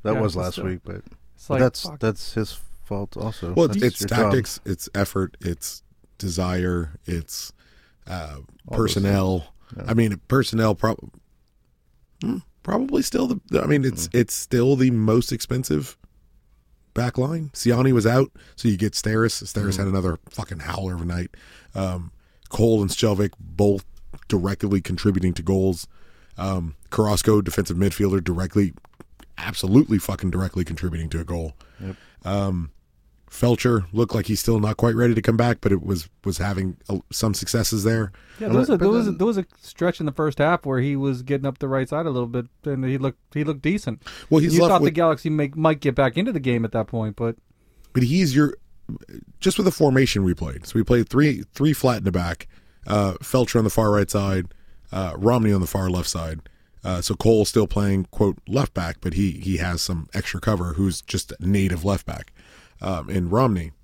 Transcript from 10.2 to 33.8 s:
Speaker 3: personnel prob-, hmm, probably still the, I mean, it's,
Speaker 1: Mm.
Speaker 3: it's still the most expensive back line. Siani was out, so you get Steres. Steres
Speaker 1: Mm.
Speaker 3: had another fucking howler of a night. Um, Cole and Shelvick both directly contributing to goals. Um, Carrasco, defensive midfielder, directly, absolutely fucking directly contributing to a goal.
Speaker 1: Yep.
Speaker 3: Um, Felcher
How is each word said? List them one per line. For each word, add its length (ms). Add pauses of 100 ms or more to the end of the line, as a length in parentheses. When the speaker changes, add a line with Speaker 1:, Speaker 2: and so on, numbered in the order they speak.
Speaker 3:
personnel 460
prob-, 220 (1200)
hmm, 160 (260)
probably 380
still 260
the, 340
I 60
mean, 160
it's, 240
Speaker 1:
Mm. 140
Speaker 3:
it's 120
still 440
the 140
most 420
expensive 640 (960)
back 240
line. 360
Siani 380
was 160
out, 240 (240)
so 140
you 80
get 160
Steres. 500
Steres 300
Speaker 1:
Mm. 60
Speaker 3:
had 80
another 320 (100)
fucking 300
howler 360
of 60
a 40
night. 260 (440)
Um, 360 (380)
Cole 320
and 80
Shelvick 500
both 460 (420)
directly 540
contributing 540
to 80
goals. 440 (480)
Um, 400 (140)
Carrasco, 520
defensive 360
midfielder, 460
directly, 500 (640)
absolutely 600
fucking 320
directly 340
contributing 440
to 100
a 40
goal. 320 (240)
Speaker 1:
Yep. 160 (300)
Speaker 3:
Um, 460 (580)
Felcher 640